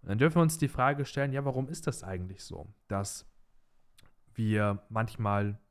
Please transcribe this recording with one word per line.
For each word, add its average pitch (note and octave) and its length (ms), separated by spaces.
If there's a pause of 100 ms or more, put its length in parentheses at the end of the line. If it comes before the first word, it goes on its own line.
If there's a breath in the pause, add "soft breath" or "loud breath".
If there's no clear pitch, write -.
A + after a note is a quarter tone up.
Und - 80
dann G2 80
dürfen D#3 200
wir F3 60
uns D#3+ 140
die C#3+ 120
Frage C#3 360
stellen, C#3 300
ja, C#3 100
warum C3 240
ist E3 180
das - 160
eigentlich F#2 400
so, F2 300 (160)
dass - 420 (1000)
wir G#2 560
manchmal G#2 720 (100)